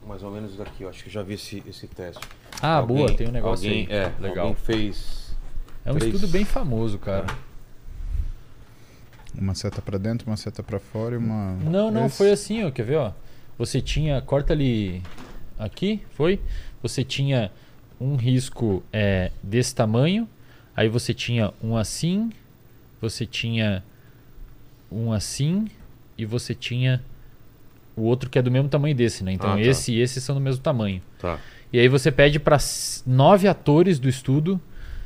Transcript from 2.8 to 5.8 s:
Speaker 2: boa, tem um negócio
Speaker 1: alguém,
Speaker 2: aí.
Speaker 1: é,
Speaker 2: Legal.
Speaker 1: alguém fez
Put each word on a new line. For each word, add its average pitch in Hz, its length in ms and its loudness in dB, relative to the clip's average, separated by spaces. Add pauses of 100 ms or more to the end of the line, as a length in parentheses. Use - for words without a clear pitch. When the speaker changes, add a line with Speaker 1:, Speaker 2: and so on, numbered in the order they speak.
Speaker 2:
boa, 135 140 4
tem 117 160 4
um 120 40 0
negócio 117 360 0
Speaker 1:
alguém, 107 220 0
Speaker 2:
aí. - 20 -6
Speaker 1:
é, 95 260 0
Speaker 2:
Legal. 92 280 -2
Speaker 1:
alguém 104 160 2
fez - 760 0 (480)